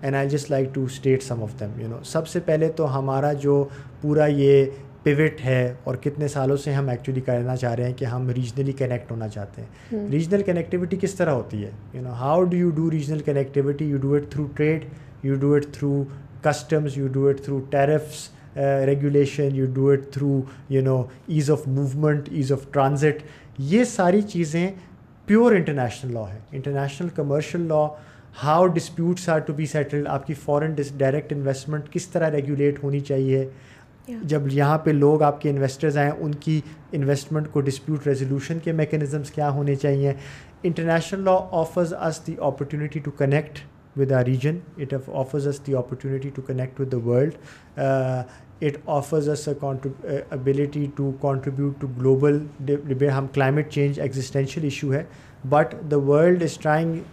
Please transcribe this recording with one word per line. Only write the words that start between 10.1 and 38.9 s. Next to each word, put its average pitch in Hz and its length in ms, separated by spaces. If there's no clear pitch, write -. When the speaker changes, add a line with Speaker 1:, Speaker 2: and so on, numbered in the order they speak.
Speaker 1:
کنیکٹیوٹی 180 580
کس 196 140
طرح 170 140
ہوتی 110 360
ہے؟ 101 60
You 127 80
know, 123 160
how 165 280
do 175 100
you 175 120
do 156 120
regional 156 360
connectivity? 139 580
You 139 180
do 139 60
it 143 100
through 147 260
trade, 156 180
you 139 160
do 143 80
it 147 100
through 143 420
customs, 147 540
you 135 160
do 135 80
it 139 80
through 139 280
tariffs, 147 540
uh, 139 300
regulation, 143 720
you 131 200
do 135 120
it 139 100
through, 139 240
you 131 60
know, 131 220
ease 151 240
of 135 240
movement, 147 400
ease 139 220
of - 260
transit۔ 143 360
یہ 160 260
ساری 208 380
چیزیں 170 500
پیور 226 260
انٹرنیشنل 135 640
لاء 104 200
ہے۔ 104 60
انٹرنیشنل 139 640
کمرشل 147 460
لاء، 156 260
how 156 140
disputes 175 720
are 160 60
to 151 160
be 156 100
settled، 147 300
آپ 139 200
کی 160 60
فارن 151 400
ڈس-، 143 240
ڈائریکٹ 135 360
انویسٹمنٹ 143 580
کس - 160
طرح 165 240
ریگولیٹ 143 520
ہونی 143 160
چاہیے۔ 135 500
Speaker 2:
Yeah۔ 220 120
Speaker 1:
جب 151 180
یہاں 143 260
پہ 156 140
لوگ 151 320
آپ 147 180
کے 151 80
انویسٹرز 139 480
آئیں، 147 220
ان 151 160
کی 156 260
انویسٹمنٹ 143 600
کو 147 100
ڈسپیوٹ 139 460
ریزولوشن 139 520
کے 165 120
میکینزمز 151 600